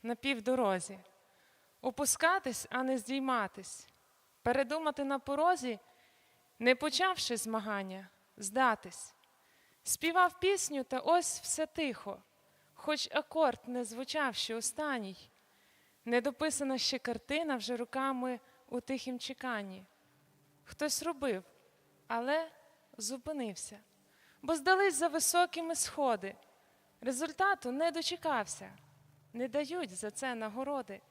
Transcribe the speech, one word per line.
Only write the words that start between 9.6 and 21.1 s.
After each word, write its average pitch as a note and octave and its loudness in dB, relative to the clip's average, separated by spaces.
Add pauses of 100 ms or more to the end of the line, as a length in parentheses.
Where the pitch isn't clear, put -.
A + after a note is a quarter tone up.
Співав F4 4
пісню, F4+ 2
та C4 -2
ось - 4
все - -2
тихо, C#4 -4 (560)
хоч - -2
акорд D4 2
не B3 -4
звучав B3+ -2
ще - -4
останній. A#3 -4 (760)
Не A#3+ 4
дописана C#4 0
ще B3 0
картина C#4+ -2
вже A#3 -4
роками B3+ -2 (280)
у B3 -4
тихім B3+ -4
чеканні. G#3 -6 (760)
Хтось - -2
робив, C4+ -2 (640)